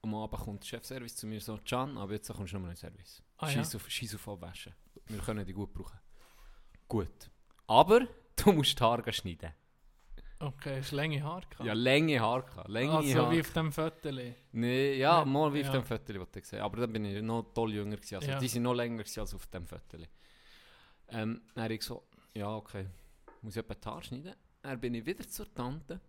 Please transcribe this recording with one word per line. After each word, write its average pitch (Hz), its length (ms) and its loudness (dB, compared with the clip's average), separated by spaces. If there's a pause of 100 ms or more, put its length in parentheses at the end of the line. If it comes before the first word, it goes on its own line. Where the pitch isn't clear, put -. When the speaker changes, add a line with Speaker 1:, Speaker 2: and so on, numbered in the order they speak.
Speaker 1:
am 107 100 -4
Abend 110 280 -6
kommt 101 200 -8
der - 60 -12
Chefservice 120 480 -10
zu 110 100 -10
mir 107 140 -6
so: 107 180 -8 (100)
„Can, 131 300 -2
aber 101 140 -6
jetzt 107 200 -8
kommst 92 200 -8
du 104 40 -6
nochmal 90 140 -6
in 85 60 -12
den - 40 -18
Service. - 420 -18 (160)
Speaker 2:
Ah, 151 100 -4
Speaker 1:
Scheiss 139 240 -2
Speaker 2:
ja. 113 60 -8
Speaker 1:
auf, - 120 -14
scheiss 107 240 -6
auf - 140 -12
Abwaschen. 90 440 -14 (340)
Wir 107 120 -8
können 107 260 -4
dich 92 100 -10
gut 98 180 -8
brauchen.“ - 260 -12 (920)
Gut. - 420 -4 (360)
Aber 190 400 10 (140)
<laughs> - 160 -14
du 202 160 10
musst 151 260 4
die - 60 4
Haare 117 280 4
schneiden. 85 400 -6 (880)
Speaker 2:
Okay, 139 400 -6
hast 135 120 -6
du 143 40 -4
lange 147 260 -2
Haare 170 260 -8
gehabt? - 160 -12
Speaker 1:
Ja, 107 80 0
lange 131 480 6
Haare 120 220 4
gehabt. - 260 -14
Lange 120 240 0
Speaker 2:
Also 151 300 4
Speaker 1:
Haare 120 140 4
Speaker 2:
wie 165 40 6
auf - 120 -4
Speaker 1:
gehabt. - 40 -4
Speaker 2:
dem 160 160 0
Föteli? 135 600 -6 (180)
Speaker 1:
Nee, 127 440 2
ja, 156 240 8
Speaker 2:
Ja, 147 40 2
Speaker 1:
mal 139 300 4
wie 147 60 2
auf 139 80 -2
Speaker 2:
ja. 135 40 0
Speaker 1:
dem 131 120 2
Föteli, 113 340 -6
das 90 120 -10
du 92 100 -12
gesehen - 180 -12
hast. 104 80 -2
Aber 101 140 -4
da 120 60 2
bin 110 200 -4
ich 101 160 -4
noch 113 220 -2 (100)
toll 113 180 0
jünger 104 240 -4
gewesen. - 200 -12
Also 139 140 -4
Speaker 2:
Ja. 135 80 -2
Speaker 1:
die 127 100 0
sind 117 160 -2
noch 123 100 2
länger 120 240 -2
gewesen - 220 -8
als 123 140 -6
auf - 120 -12
dem 87 200 -10
Föteli. - 400 -16 (1000)
Ähm, 113 320 -4 (140)
dann 117 100 -4
hab 110 60 -2
ich 110 120 -4
so: - 240 -10 (280)
„Ja, 104 220 -4
okay. 101 300 -8 (560)
Muss 107 140 -10
ich 113 60 -4
etwa 104 120 -10
die - 140 -10
Haare 143 140 -8
schneiden?“ 147 320 -12 (280)
Dann 131 180 -8
bin 120 140 -2
ich 113 120 -6
wieder 180 220 -6
zur - 260 -12
Tante. 156 540 -8